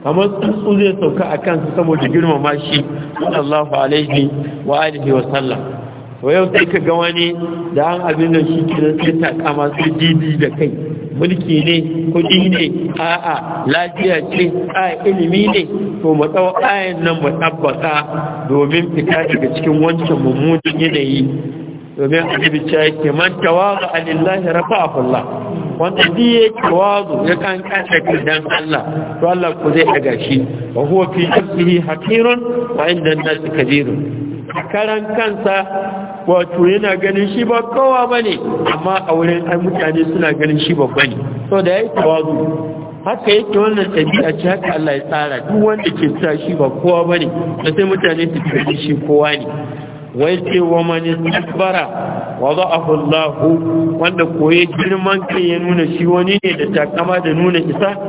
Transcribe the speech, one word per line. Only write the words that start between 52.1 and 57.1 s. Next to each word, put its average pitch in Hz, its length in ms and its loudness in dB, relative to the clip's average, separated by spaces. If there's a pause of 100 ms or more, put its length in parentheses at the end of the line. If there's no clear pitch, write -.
wada'ahu 165 520 0
Allah," 151 440 0 (640)
wanda 175 260 2
ko 160 260 2
ya 175 140 6
girman 190 640 0
kai 180 240 0
ya 170 80 0
nuna 175 260 2 (120)
shi 170 80 0
wani 180 360 4
ne 185 140 0
da 147 100 -2 (200)
takama 180 340 -2